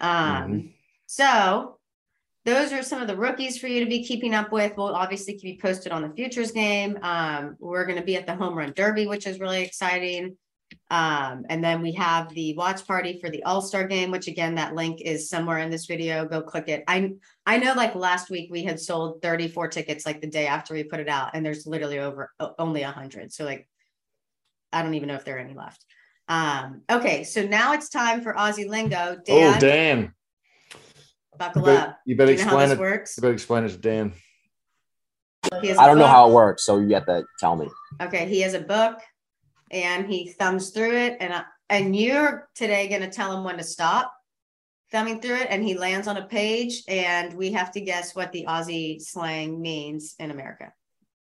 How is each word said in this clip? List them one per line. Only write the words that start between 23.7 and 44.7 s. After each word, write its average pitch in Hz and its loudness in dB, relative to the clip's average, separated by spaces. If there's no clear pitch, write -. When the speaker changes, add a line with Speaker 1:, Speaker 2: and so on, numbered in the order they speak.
Speaker 1:
I 165 0
don't 160 -4
even 143 -4
know 143 -6
if 135 -10
there 135 -8
are 127 -10
any 127 -14
left. - -20
Um, 139 -2
okay, 233 2
so - -4
now 214 2
it's 302 -4
time 240 0
for 226 -6
Aussie 208 -2
Lingo. 180 -4
Speaker 2:
Oh, - -20
Speaker 1:
Dan, 143 8
Speaker 2:
Dan. 139 4
Speaker 1:
buckle 175 -2
Speaker 2:
You - 4
bet-, 139 8
Speaker 1:
up. - -14
Speaker 2:
you 123 -2
better 135 8
Speaker 1:
Do - 0
you 196 2
know - 2
how 139 6
Speaker 2:
explain 139 8
Speaker 1:
this 131 4
Speaker 2:
it. - -2
Speaker 1:
works? 196 -4
Speaker 2:
You - -12
better 120 4
explain 113 0
it 110 -2
to 90 -12
Dan. 107 0
Speaker 1:
He 202 -2
has 190 2
Speaker 3:
I 135 12
Speaker 1:
a - 12
Speaker 3:
don't 147 12
know 156 12
Speaker 1:
book. 139 10
Speaker 3:
how 123 12
it - 10
works, 107 8
so 101 6
you 104 4
have 98 2
to 87 2
tell 85 2
me. 76 -4
Speaker 1:
Okay, 175 -4
he 190 0
has 190 0
a 175 -4
book, 214 0
and 180 -2
he 180 -4
thumbs 190 -2
through 226 0
it, 240 0
and 180 -6
I, 175 -6
and 196 2
you're 269 2
today 202 -2
gonna 190 -4
tell 196 -6
him 190 -6
when 180 -6
to 170 -10
stop 180 0